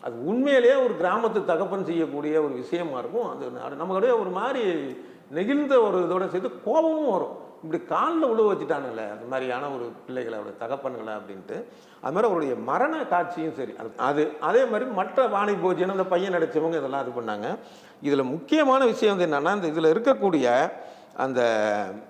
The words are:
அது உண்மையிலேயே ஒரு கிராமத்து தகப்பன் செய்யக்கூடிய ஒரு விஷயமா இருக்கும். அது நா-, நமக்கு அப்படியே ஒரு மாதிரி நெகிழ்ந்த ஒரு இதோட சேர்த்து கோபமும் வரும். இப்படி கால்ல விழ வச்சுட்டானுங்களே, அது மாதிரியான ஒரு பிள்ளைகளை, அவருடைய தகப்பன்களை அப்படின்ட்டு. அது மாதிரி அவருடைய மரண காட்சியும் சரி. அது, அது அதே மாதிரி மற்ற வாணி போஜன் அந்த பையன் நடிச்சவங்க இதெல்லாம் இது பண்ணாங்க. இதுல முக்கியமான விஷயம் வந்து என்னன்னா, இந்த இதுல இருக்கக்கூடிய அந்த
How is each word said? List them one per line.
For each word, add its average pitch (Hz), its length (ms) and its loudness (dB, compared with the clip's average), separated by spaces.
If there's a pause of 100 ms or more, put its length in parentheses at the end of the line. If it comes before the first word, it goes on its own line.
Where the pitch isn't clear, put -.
அது 123 240 -8
உண்மையிலேயே 254 480 6
ஒரு 254 280 2
கிராமத்து 202 440 0
தகப்பன் 180 400 0
செய்யக்கூடிய 151 560 0
ஒரு 143 120 0
விஷயமா 139 460 -4
இருக்கும். 175 300 -4
அது 131 160 -8
நா-, 123 300 -8
நமக்கு 180 180 -4
அப்படியே 214 180 4
ஒரு 214 180 2
மாதிரி 185 680 -2 (360)
நெகிழ்ந்த 269 480 2
ஒரு 190 180 2
இதோட 180 300 0
சேர்த்து 185 340 -6
கோபமும் 311 480 2
வரும். - 360 -4 (160)
இப்படி 160 200 -6
கால்ல 285 460 0
விழ 220 240 4
வச்சுட்டானுங்களே, 123 580 -4
அது 107 180 -12
மாதிரியான 131 400 -4
ஒரு 120 220 -8 (140)
பிள்ளைகளை, 117 340 -6
அவருடைய 104 200 -12
தகப்பன்களை 117 540 -8
அப்படின்ட்டு. 98 500 -12 (380)
அது 135 120 -4
மாதிரி 214 120 2
அவருடைய 156 300 0
மரண 220 500 0
காட்சியும் 165 480 -2
சரி. 123 260 -8
அது, 113 180 -8
அது 143 420 2
அதே 214 260 4
மாதிரி 226 240 -2
மற்ற 214 380 0
வாணி 208 240 0
போஜன் 180 380 2
அந்த 190 140 0
பையன் 185 300 0
நடிச்சவங்க 160 440 0
இதெல்லாம் 135 300 -4
இது 123 140 -6
பண்ணாங்க. 110 360 -4 (460)
இதுல 143 200 2
முக்கியமான 262 640 2
விஷயம் 208 320 2
வந்து 160 200 2
என்னன்னா, 165 180 0
இந்த 165 260 -2
இதுல 160 120 6
இருக்கக்கூடிய 165 800 4 (460)
அந்த 113 680 2 (240)